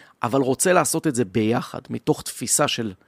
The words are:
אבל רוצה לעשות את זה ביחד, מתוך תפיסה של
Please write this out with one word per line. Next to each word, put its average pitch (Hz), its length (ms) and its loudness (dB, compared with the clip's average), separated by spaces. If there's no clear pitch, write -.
אבל 120 180 2
רוצה 131 320 2
לעשות 160 340 2
את 151 80 0
זה 120 100 0
ביחד, 110 560 -2
מתוך 117 320 -2
תפיסה - 460 -2
של 113 240 -4